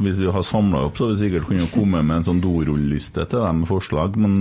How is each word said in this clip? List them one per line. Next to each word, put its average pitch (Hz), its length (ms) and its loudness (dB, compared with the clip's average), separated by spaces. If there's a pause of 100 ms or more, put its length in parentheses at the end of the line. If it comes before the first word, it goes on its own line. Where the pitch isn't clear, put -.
Hvis 95 160 0
vi 95 160 0
har 95 80 0
samlet 90 460 0
opp, - 100 -8
så 131 80 0
har 110 80 0
vi 101 60 0
sikkert 90 260 0
kunnet 85 260 0
komme 95 300 2
med 78 160 2
en 82 80 0
sånn 87 160 2
dorulliste 73 880 0
til 120 160 0
dem 82 160 0
med 85 80 -2
forslag, 95 480 -2
men, 104 240 4